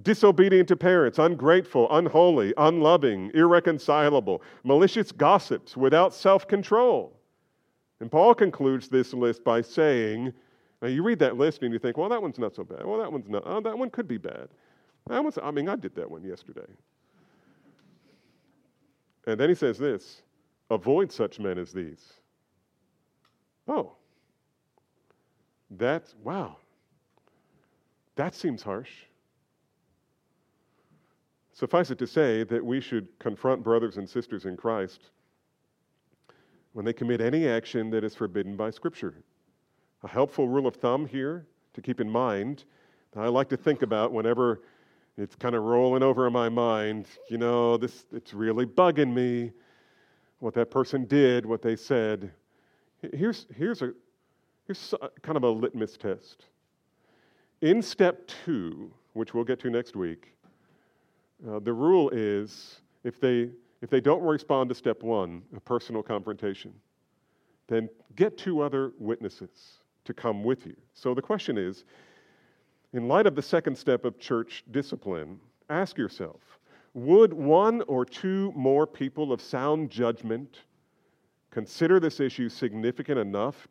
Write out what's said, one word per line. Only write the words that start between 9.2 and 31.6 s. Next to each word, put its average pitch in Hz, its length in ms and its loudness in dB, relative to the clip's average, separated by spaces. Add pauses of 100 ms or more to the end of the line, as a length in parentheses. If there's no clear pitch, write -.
by 117 200 2
saying, 123 720 0 (480)
now 117 80 -6
you 139 140 -2
read 220 160 0
that 123 180 2
list 151 260 0
and 120 100 -2
you 113 60 -4
think, 120 180 -4
"Well, 180 140 -4
that 233 120 -2
one's 147 160 -8
not 113 160 -4
so 98 80 -12
bad. 90 220 -14
Well, 220 160 -4
that 185 100 -6
one's - 180 -10
not, 208 180 -4
oh, 214 160 -4
that 220 140 -6
one 254 140 -6
could 233 160 -8
be 202 120 -6
bad. - 300 -12 (600)
That 277 160 -2
one's," 294 180 -6
I 147 80 -8
mean, 147 180 -6
I 202 80 -4
did 165 200 -12
that 87 140 -10
one 80 120 -16
yesterday. - 440 -16 (2500)
And 110 120 -4
then 147 120 2
he 180 40 2
says 120 220 -2
this, 123 460 -8 (480)
"Avoid 120 420 0
such 110 260 -6
men 95 200 -6
as 87 120 -10
these." 80 440 -14 (1500)
Oh. 233 260 -6 (1800)
That's, 123 440 -4 (100)
wow. 151 320 -8 (1600)
That 160 180 -6
seems 131 280 -6
harsh. 107 280 -10 (2500)
Suffice 170 380 0